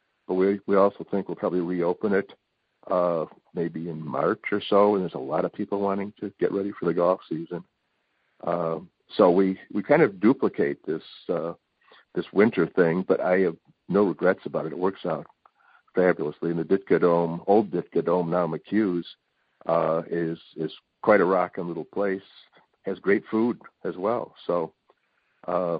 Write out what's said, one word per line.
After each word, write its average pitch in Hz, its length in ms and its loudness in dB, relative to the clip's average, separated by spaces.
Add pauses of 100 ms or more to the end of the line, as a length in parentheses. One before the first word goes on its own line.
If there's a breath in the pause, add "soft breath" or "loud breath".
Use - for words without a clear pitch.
(280)
but 90 80 -2
we, 98 300 2
we 98 120 2
also 98 340 2
think 98 160 -4
we'll 87 80 -8
probably 90 260 -2
reopen 90 520 -2
it, 98 180 -2 (580)
uh, 87 360 0 (280)
maybe 82 360 -6
in 78 160 -10
March 76 460 -2
or 101 100 -2
so, 104 320 4
and 95 100 0
there's 85 100 -6
a - 40 -8
lot 71 260 -4
of 90 80 -4
people 101 300 -6
wanting 98 400 -4
to 101 180 -8
get - 140 -2
ready 98 180 -4
for - 140 -8
the 85 80 0
golf 87 340 2
season. 82 360 -8 (840)
Uh, 85 340 -4 (380)
so 98 120 8
we, 95 300 2 (140)
we 101 100 -4
kind 151 180 4
of 98 200 0
duplicate 101 640 0
this, 78 180 -6 (240)
uh, 85 260 -4 (600 soft breath)
this 87 200 -6
winter 95 340 4
thing, 87 400 2
but - 120 2
I 92 200 2
have 87 160 0 (340)
no 98 140 4
regrets 90 420 0
about 76 200 -6
it. 80 60 -8
It 73 60 -10
works 95 280 -4
out 80 200 -4 (680 soft breath)
fabulously. 85 560 0
And 85 80 -2
the 80 40 -2
Ditka 87 380 2
Dome, 85 460 2
old 101 240 4
Ditka 85 340 -4
Dome, 85 240 0
now 87 180 0
McHugh's, 87 600 -2 (580)
uh, 82 440 0
is, 85 280 -4 (180)
is 78 160 -6 (300)
quite 104 200 4
a 87 40 4
rockin' 90 420 -2
little 82 180 -8
place, 95 360 -4 (600 soft breath)
has 95 160 -8
great 98 300 2
food 110 300 0 (240)
as 87 140 -6
well. 110 360 -4 (120)
So, 85 280 -4 (760)
uh, 90 320 -2